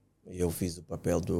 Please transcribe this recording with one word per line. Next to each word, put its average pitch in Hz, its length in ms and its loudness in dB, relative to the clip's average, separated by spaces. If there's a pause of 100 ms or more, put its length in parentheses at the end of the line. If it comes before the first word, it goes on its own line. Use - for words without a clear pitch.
(260)
e 92 140 -6
eu 87 100 4
fiz 87 280 -2
o 85 40 -14
papel 87 380 0
do 87 200 0